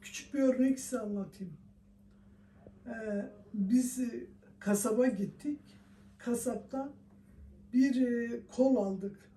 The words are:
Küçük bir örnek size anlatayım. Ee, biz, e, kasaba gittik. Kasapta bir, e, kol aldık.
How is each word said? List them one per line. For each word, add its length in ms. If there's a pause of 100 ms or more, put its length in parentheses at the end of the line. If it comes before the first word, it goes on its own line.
Küçük 340
bir 60
örnek 400
size 200
anlatayım. 560 (1300)
Ee, 440 (240)
biz, 460
e, 260 (340)
kasaba 460
gittik. 540 (580)
Kasapta 720 (800)
bir, 340
e, 340 (160)
kol 200
aldık. 600